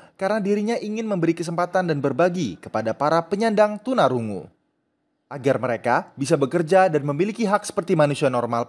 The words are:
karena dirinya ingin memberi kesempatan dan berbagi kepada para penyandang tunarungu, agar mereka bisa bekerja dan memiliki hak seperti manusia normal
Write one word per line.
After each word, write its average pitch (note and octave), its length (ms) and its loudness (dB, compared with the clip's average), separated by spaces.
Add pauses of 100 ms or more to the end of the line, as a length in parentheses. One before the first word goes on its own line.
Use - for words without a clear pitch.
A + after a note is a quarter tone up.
(160)
karena G3+ 240 -2
dirinya G#3 400 0
ingin G#3+ 240 -6
memberi E3 320 0
kesempatan F3 560 -2
dan C#3+ 80 -2
berbagi C#3+ 560 0
kepada A2 400 -4
para D#3 320 2
penyandang G#3+ 480 2
tunarungu, B2+ 720 -2 (800)
agar B2+ 320 -2
mereka A#2+ 560 0
bisa C#3 240 0
bekerja E3+ 480 4
dan D3 160 0
memiliki G3 400 -2
hak G3 240 0
seperti F#3+ 240 -2
manusia D3 400 2
normal A#2+ 360 -2